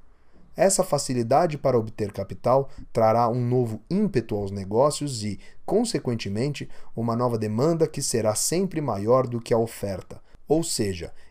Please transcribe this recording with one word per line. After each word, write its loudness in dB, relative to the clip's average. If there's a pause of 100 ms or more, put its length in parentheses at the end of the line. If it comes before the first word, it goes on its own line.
(560)
Essa 4
facilidade 2
para 2
obter -4
capital 0 (240)
trará 4
um 0
novo 0
ímpeto 0
aos -2
negócios 0
e, -4 (260)
consequentemente, -2 (280)
uma 0
nova 0
demanda 2
que -6
será 2
sempre 0
maior 2
do -4
que 0
a 4
oferta, -4 (280)
ou 2
seja, -4 (180)